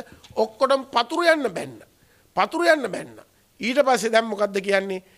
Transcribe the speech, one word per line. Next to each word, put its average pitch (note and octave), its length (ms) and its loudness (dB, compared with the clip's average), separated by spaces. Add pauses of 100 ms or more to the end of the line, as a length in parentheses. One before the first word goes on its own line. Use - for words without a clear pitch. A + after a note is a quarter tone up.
(320)
ඔක්කොටම C4 580 0
පතුරු B3 320 -2
යන්න D#4+ 260 2
බැන්න. C#3 300 -10 (580)
පතුරු D#4+ 280 0
යන්න D#4 260 2
බැන්න. B2+ 260 -10 (440)
ඊට A#3+ 240 -2
පස්සේ A#3 260 2
දැන් A3+ 160 2
මොකද්ද G3+ 340 -2
කියන්නේ? F#3+ 420 -2 (160)